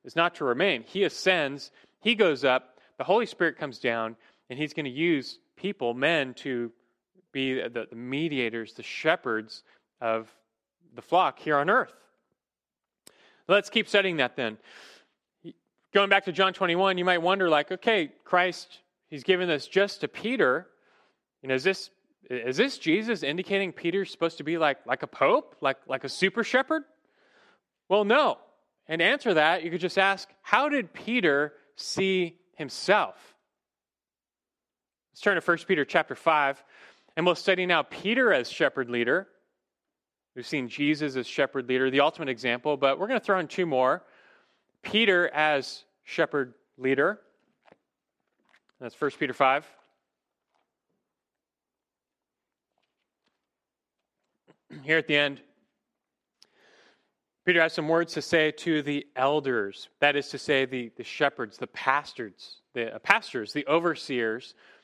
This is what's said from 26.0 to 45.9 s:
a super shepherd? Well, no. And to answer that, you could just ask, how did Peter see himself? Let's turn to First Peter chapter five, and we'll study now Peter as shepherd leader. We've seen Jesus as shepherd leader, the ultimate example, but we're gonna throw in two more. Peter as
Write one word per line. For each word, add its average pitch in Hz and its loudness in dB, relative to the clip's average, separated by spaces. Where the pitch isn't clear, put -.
a 135 -8
super 190 0
shepherd? 285 0
Well, 208 4
no. 226 2
And 165 -2
to 170 4
answer 226 2
that, 156 4
you 170 -8
could 170 -6
just 175 -2
ask, 190 0
how 254 2
did 269 -2
Peter 151 0
see 185 -2
himself? 160 0
Let's - -20
turn 202 2
to 165 -2
First 170 0
Peter 151 0
chapter 156 0
five, 143 0
and 165 0
we'll 180 4
study 185 0
now 170 2
Peter 226 0
as 123 0
shepherd 135 -2
leader. 120 0
We've 123 -14
seen 131 -4
Jesus 143 -2
as 123 -4
shepherd 135 -2
leader, 131 0
the 139 2
ultimate 151 0
example, 131 -2
but 139 2
we're 190 -4
gonna 247 -2
throw 196 0
in 160 -4
two - -4
more. 139 2
Peter 196 2
as 151 -2